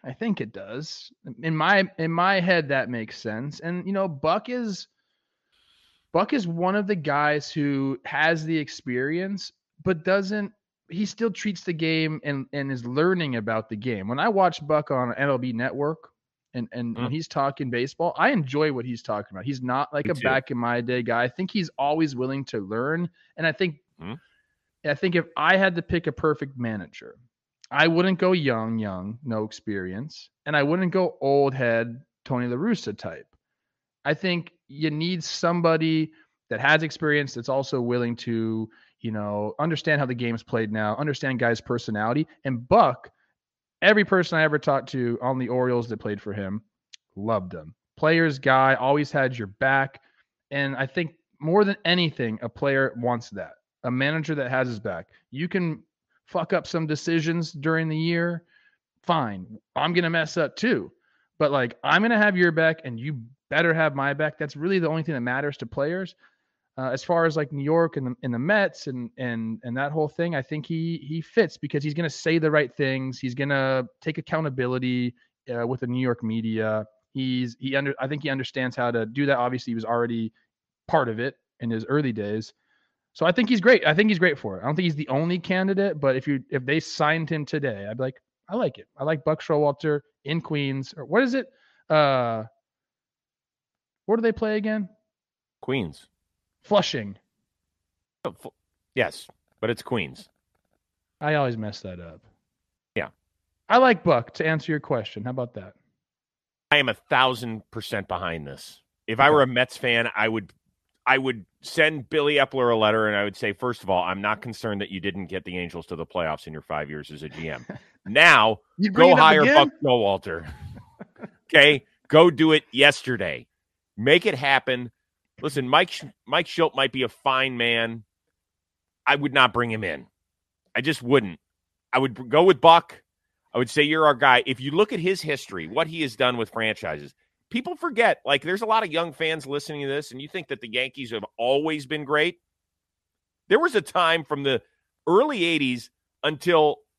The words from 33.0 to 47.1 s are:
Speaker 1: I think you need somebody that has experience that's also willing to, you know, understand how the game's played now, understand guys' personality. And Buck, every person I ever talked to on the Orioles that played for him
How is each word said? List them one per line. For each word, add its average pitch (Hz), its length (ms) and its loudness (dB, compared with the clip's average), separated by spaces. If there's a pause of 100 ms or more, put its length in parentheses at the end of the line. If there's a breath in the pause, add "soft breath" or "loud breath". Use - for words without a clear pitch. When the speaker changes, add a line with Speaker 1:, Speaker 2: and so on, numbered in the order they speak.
Speaker 1:
I 147 100 0
think 175 380 -4 (160)
you 151 200 -4
need 160 340 -4
somebody 160 920 0 (360 soft breath)
that 110 120 -4
has 151 200 4
experience 147 520 -2
that's 120 160 -8
also 131 320 -2
willing 120 340 0
to, 113 540 -4 (320 soft breath)
you 117 100 -6
know, 104 480 -4
understand 156 400 0
how 139 60 0
the 127 100 -4
game's 117 280 -4
played 110 280 -2
now, 107 240 -2
understand 135 440 -4
guys' 117 220 2
personality. 117 640 -2 (200 soft breath)
And 123 220 -6
Buck, 175 440 4 (720)
every 208 240 6
person 175 340 0
I 156 40 4
ever 151 160 2
talked 139 300 0
to 120 320 -2
on 131 160 -2
the 127 120 -4
Orioles 123 400 0
that 110 80 -6
played 104 240 -6
for 101 120 -10
him 101 280 -6 (540)